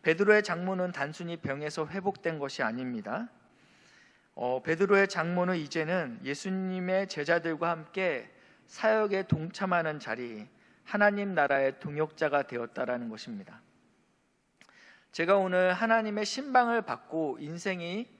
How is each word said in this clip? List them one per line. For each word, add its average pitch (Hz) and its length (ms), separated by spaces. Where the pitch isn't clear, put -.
베드로의 202 400
장모는 180 480
단순히 165 460
병에서 147 500
회복된 180 500
것이 139 240
아닙니다. 123 640
어, 127 260
베드로의 196 460
장모는 180 500
이제는 156 680
예수님의 185 840
제자들과 165 640
함께 160 600
사역에 214 560
동참하는 165 760
자리, 117 480
하나님 202 500
나라의 139 460
동역자가 147 640
되었다라는 120 680
것입니다. 107 520
제가 180 260
오늘 185 360
하나님의 214 520
신방을 247 580
받고 151 560
인생이 175 680